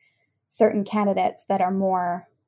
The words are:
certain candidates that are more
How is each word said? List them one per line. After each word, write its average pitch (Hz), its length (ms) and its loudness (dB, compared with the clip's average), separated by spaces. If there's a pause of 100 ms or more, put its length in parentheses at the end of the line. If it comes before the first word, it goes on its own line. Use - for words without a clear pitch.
(480)
certain 208 360 2
candidates 202 680 -2
that 196 120 0
are 185 100 0
more 185 560 -2 (200)